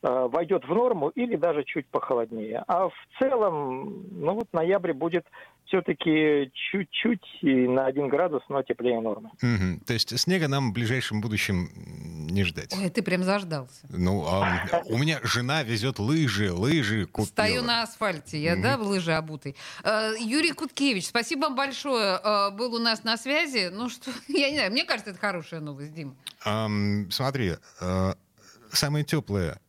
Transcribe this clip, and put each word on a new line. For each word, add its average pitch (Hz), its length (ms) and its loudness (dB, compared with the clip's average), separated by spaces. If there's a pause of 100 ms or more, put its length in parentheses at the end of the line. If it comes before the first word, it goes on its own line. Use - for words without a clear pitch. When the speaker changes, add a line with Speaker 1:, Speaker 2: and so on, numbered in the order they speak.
Speaker 1:
э, 127 280 2
войдет 165 340 0
в - 100 -14
норму 214 340 2
или 233 280 -2
даже 151 280 2
чуть - 240 -4
похолоднее. 113 760 -2
А 180 220 2
в - 60 -8 (240)
целом, 147 920 0
ну 143 220 -2
вот 226 180 -4
ноябрь 175 400 2
будет 165 340 -2 (400)
все-таки 156 880 2
чуть-чуть - 720 -2 (180)
и 127 260 6
на 131 180 4
один 135 220 0
градус, 147 400 2
но 139 140 0
теплее 120 400 0
нормы. 113 280 -4 (120)
Speaker 2:
Мгм. 92 440 2
То 123 60 0
есть 113 260 0
снега 175 300 2
нам 135 220 2
в - 20 -4
ближайшем 117 480 0
будущем 101 480 0 (640)
не 98 140 4
ждать? 78 340 -4
Speaker 3:
Ой, 190 100 -2
ты 220 140 -2
прям 180 200 0
заждался. 180 680 -4
Speaker 2:
Ну, 90 360 2
а, 95 200 2 (400)
у 110 100 -2
меня 151 280 2
жена 123 380 0
везет 117 360 -2
лыжи, 107 540 2
лыжи 110 540 2
купила. 214 200 -2
Speaker 3:
Стою 226 360 0
на 233 200 0
асфальте, 185 580 -4
я, 160 140 2
Speaker 2:
Мгм. 185 80 -2
Speaker 3:
да, 254 160 2
в 226 40 -2
лыжи 185 300 0
обутой. 156 440 -4 (280)
Э, 220 340 2
Юрий 277 340 0
Куткевич, 269 560 0
спасибо 240 380 -2
вам 285 100 -2
большое, 247 680 0
э, 202 300 2
был 226 220 -4
у 233 40 -2
нас 226 260 0
на 226 140 0
связи. 262 520 0
Ну 220 200 -6
что, - 200 -12 (100)
<laughs> - 80 -20
я 285 220 2
не 302 60 -2
знаю, 208 160 0
мне 294 120 0
кажется, 233 260 -4
это 180 100 -12
хорошая 175 400 -4
новость, 147 320 -10
Дим. 139 240 -12 (300)
Speaker 2:
Ам, 104 640 0
смотри, 127 460 0 (260)
э, 92 320 2 (580)
самое 147 320 2
теплое 101 540 0 (100)